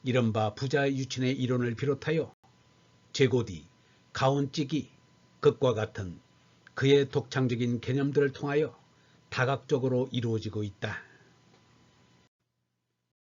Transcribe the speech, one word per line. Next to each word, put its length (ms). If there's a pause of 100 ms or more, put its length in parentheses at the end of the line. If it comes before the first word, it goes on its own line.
이른바 500
부자 340
유친의 440
이론을 420
비롯하여 600 (760)
제고디, 540 (460)
가온찌기, 800 (500)
극과 340
같은 460 (540)
그의 340
독창적인 720
개념들을 520
통하여 460 (500)
다각적으로 840
이루어지고 500
있다. 400 (2250)